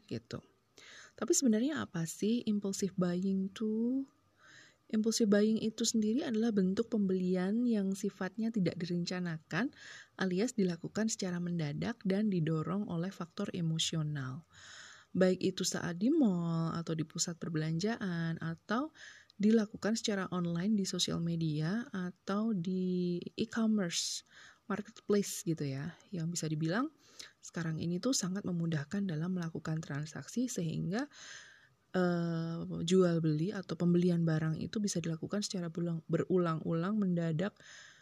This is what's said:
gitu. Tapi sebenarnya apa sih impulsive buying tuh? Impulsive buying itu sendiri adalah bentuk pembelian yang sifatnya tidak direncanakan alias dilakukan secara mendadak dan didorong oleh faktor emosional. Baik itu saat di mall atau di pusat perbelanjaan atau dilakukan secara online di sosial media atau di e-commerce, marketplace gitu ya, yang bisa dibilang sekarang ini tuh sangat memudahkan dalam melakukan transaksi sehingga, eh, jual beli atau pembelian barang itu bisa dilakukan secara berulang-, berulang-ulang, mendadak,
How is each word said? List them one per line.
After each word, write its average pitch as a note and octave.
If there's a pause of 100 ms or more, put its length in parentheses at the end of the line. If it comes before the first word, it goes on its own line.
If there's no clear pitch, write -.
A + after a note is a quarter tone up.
gitu. - (800)
Tapi E4
sebenarnya A#3+
apa E3
sih A3+
impulsive G3+
buying F#3+
tuh? A#3 (880)
Impulsive A3
buying G#3+
itu A3
sendiri A3
adalah A3+
bentuk F#3+
pembelian F#3+
yang G3
sifatnya G3
tidak F#3
direncanakan F3 (480)
alias F#3+
dilakukan G3
secara F3+
mendadak E3+
dan G3+
didorong D#3+
oleh F3
faktor G3+
emosional. D#3+ (640)
Baik F#3
itu F#3
saat F3
di G#3
mall E3+
atau E3
di D#3+
pusat E3+
perbelanjaan E3
atau G#3 (500)
dilakukan G#3+
secara G3
online F3
di G3
sosial F3
media E3
atau G3
di F3+ (220)
e-commerce, A3 (420)
marketplace -
gitu D#3+
ya, C#3 (160)
yang E3
bisa E3
dibilang E3+ (500)
sekarang E3
ini E3+
tuh B3
sangat F#3+
memudahkan E3+
dalam E3+
melakukan D#3+
transaksi D#3
sehingga, E3+ (880)
eh, E3+ (260)
jual F3
beli D#3+
atau G3+
pembelian F3
barang D#3+
itu -
bisa G3+
dilakukan E3
secara F3
berulang-, E3+
berulang-ulang, E3+
mendadak, E3+ (440)